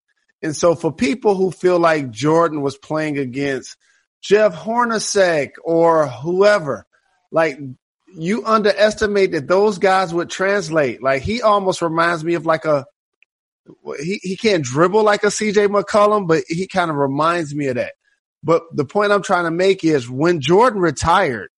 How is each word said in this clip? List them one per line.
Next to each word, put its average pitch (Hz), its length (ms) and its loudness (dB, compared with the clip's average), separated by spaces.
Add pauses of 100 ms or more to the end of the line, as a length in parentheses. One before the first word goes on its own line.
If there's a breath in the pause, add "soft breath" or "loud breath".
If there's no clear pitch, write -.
(420)
And 156 140 -6
so 170 200 2
for 160 180 -4
people 233 400 0
who 190 160 0
feel 180 300 0
like 156 320 0
Jordan 151 500 0
was 139 160 -4
playing 156 400 -6
against 135 600 -6 (440)
Jeff 208 320 2
Hornacek 196 960 -2 (120)
or 165 440 2
whoever, 160 760 0 (460)
like, 151 260 4 (580)
you 196 300 -4
underestimate 208 840 2
that 147 160 -4
those 196 320 2
guys 190 340 0
would 170 160 -4
translate. 160 720 -2
Like, 135 220 -2
he 220 180 -4
almost 202 400 0
reminds 165 420 -2
me 170 120 -2
of, 160 100 -4
like, 160 200 0
a, 147 200 0 (1120)
he, 180 220 -6
he 185 160 -8
can't 190 260 0
dribble 175 400 2
like 208 200 2
a 208 80 0
C 214 200 -2
J 202 160 2
McCollum, 202 600 2
but 160 200 2
he 175 200 -6
kind 175 240 -2
of 143 60 -4
reminds 143 580 -2
me 143 120 -4
of 127 100 -2
that. 104 160 -6 (500)
But 160 280 2
the 139 140 -4
point 208 280 0
I'm 202 100 0
trying 175 220 -2
to 160 60 -4
make 185 320 0
is 143 240 0
when 147 340 0
Jordan 202 380 4
retired 156 800 0